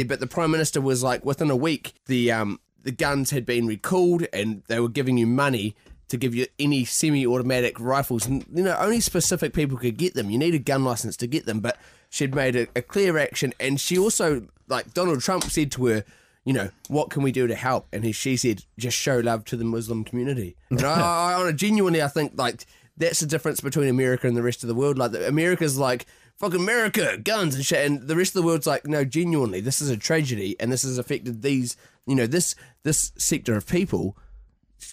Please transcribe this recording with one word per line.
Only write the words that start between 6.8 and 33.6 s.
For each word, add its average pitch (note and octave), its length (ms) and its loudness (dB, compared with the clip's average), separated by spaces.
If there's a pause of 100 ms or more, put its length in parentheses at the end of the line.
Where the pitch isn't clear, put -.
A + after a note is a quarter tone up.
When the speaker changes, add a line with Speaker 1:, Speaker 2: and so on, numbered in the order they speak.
Speaker 2:
semi-automatic B2+ 960 0
rifles. B2+ 460 0
And, C3 280 -4
you E3+ 100 0
know, F3+ 160 2
only A3 220 2
specific E3 520 0
people C#3 240 0
could A#2 200 -2
get G#2+ 180 -2
them. A2 160 -2
You A2 80 0
need E3 160 2
a D3 40 2
gun C3+ 260 0
license A2+ 320 -4
to B2 100 -4
get C#3+ 180 -4
them, A2 140 -2
but A2+ 180 -4 (320)
she'd C3+ 240 -2
made C3 220 0
a, A#2+ 200 2
a B2 60 0
clear F#3 360 0
action, C#3 420 -2
and C3+ 200 0
she F3 200 0
also, E3+ 480 2 (200)
like, A#2+ 260 -4
Donald E3+ 280 2
Trump F#3 220 0
said D3+ 300 0
to B2+ 140 -2
her, G#2+ 160 2 (420)
you C3+ 80 0
know, G2+ 160 0 (180)
"What D3 220 -2
can C#3+ 120 -2
we C3+ 120 2
do B2+ 140 2
to A2+ 60 0
help?" B2 380 -2
And G#2 140 -6
he, A2 80 0
she C3 240 -2
said, A2 260 0 (140)
"Just A#2 200 -4
show C3 220 0
love A2+ 260 0
to - 120 -6
the A2+ 80 -4
Muslim A2+ 400 -4
community." B2 500 -4 (140)
And B2 120 0
I, E3+ 520 2
I, F3+ 140 2
I E3+ 40 2
genuinely, F#3 500 2
I C#3+ 60 0
think, D3+ 300 -2
like, B2 280 -2 (300)
that's E3 240 0
the E3 80 -2
difference D3+ 320 -2
between C#3 300 0
America B2+ 360 2
and A#2+ 120 2
the A#2+ 40 0
rest A#2+ 220 -2
of A#2+ 60 -6
the A#2 40 -2
world. C3+ 240 2
Like, B2 140 0
the, G2+ 160 -2
America's D#3 500 2
like, B2+ 280 0 (320)
"Fuck G3 180 -2
America, F#3+ 680 0
guns F#3 340 0
and C3+ 100 -4
shit," C#3+ 200 2
and C#3+ 220 0
the D#3 80 0
rest F#3 200 2
of F#3+ 60 2
the E3 60 2
world's E3 180 2
like, D3 220 0
"No, D3+ 160 2
genuinely, C3+ 560 0
this B2+ 220 -2
is C#3+ 80 -2
a A#2+ 80 0
tragedy, B2 640 -2
and A#2 100 0
this B2+ 120 0
has B2+ 140 -4
affected A#2+ 460 -6
these, C3 320 0 (320)
you C3+ 80 2
know, B2 100 4
this, D#3+ 300 0 (280)
this - 340 0
sector - 380 0
of G#2 120 -2